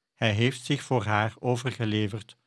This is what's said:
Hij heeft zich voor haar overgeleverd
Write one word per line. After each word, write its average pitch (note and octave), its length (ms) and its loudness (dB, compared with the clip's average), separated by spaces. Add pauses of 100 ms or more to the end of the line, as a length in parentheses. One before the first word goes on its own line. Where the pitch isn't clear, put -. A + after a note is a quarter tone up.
(140)
Hij A2+ 200 2
heeft A#2+ 320 0
zich C#3+ 160 0
voor B2 220 0
haar G#2+ 360 2
overgeleverd A2+ 1080 -2